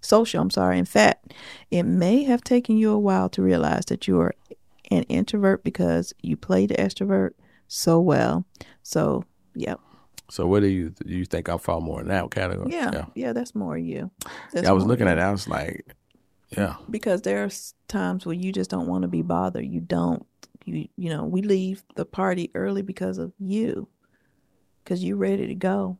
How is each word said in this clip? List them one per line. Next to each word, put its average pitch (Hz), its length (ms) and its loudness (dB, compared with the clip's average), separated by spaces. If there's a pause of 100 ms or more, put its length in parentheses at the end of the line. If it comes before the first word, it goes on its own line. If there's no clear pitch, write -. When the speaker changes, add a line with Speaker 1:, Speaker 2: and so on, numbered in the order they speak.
Speaker 1:
social, 214 400 4
I'm 185 80 2
sorry. 185 280 2
In 180 60 2
fact, - 480 4 (380)
it 175 140 2
may 185 400 4
have 247 200 2
taken 247 320 2
you 220 140 4
a 214 80 2
while 190 320 2
to - 100 -4
realize - 460 2
that - 200 -4
you're - 280 2 (560)
an - 140 2
introvert 202 600 2
because 180 560 0
you 151 160 -4
play 185 300 2
the 202 80 0
extrovert 190 560 0 (380)
so - 320 2
well. 151 440 2 (380)
So, 147 420 0 (300)
yep. - 260 -6 (480)
Speaker 2:
So - 200 -4
what 98 140 6
do 101 40 4
you, 92 240 0
do 87 240 -10
you 90 100 -2
think 85 240 -4
I 85 80 -2
fall 82 240 -2
more 80 200 -6
in 82 80 -8
that 95 240 -2
category? 92 400 -4
Speaker 1:
Yeah, 339 200 -2
Speaker 2:
Yeah. - 120 -4 (100)
Speaker 1:
yeah, 247 180 -6
that's 240 220 -6
more 175 240 -6
you. 170 320 -8 (420)
That's 175 120 -2
Speaker 2:
Yeah, 175 60 6
I - 20 8
was 95 100 6
Speaker 1:
more 98 60 2
Speaker 2:
looking 120 180 2
Speaker 1:
you. 90 60 4
Speaker 2:
at 80 60 2
it, - 20 2
I 92 100 2
was 98 160 -4
like, 73 400 -6 (720)
yeah. 101 180 -2 (160)
Speaker 1:
Because 208 320 0
there 202 200 -2
are 202 40 -2
s-, - 280 -12 (120)
times 185 400 -4
where 170 80 -4
you 180 160 -4
just 190 180 -4
don't 170 200 -4
wanna 185 180 -2
be 175 160 -2
bothered. 175 420 -2
You 170 140 -6
don't, 165 480 -2 (380)
you, 160 320 -8
you 175 140 -6
know, 156 160 -6
we 180 160 -2
leave 190 420 -2 (100)
the - 100 -6
party 185 520 -4
early 196 260 -4
because 190 360 -6
of 175 200 -8
you, 208 480 -4 (1000)
'cause 180 200 -4
you 185 100 -2
ready 196 320 0
to 202 80 -8
go. 190 460 -2